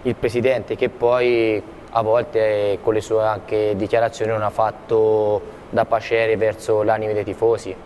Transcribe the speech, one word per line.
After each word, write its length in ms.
il 120
presidente, 600
che 140
poi 720
a 100
volte 840
con 100
le 80
sue 240
anche 500
dichiarazioni 560
non 120
ha 80
fatto 920
da 160
pacere 520
verso 460
l'anima 300
dei 100
tifosi. 520